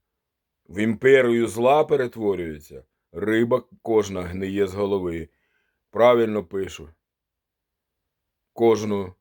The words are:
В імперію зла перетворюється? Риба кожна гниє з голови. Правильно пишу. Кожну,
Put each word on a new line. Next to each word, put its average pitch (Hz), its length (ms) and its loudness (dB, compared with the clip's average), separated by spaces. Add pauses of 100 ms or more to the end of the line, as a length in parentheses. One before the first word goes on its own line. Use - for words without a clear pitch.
(680)
В 85 80 -14
імперію 117 720 4
зла 123 360 2
перетворюється? 98 1000 -4 (280)
Риба 113 520 0 (180)
кожна 98 400 -2
гниє 95 460 -4
з 92 60 -12
голови. 92 560 -6 (600)
Правильно 110 540 2
пишу. 87 460 -10 (1600)
Кожну, 104 680 0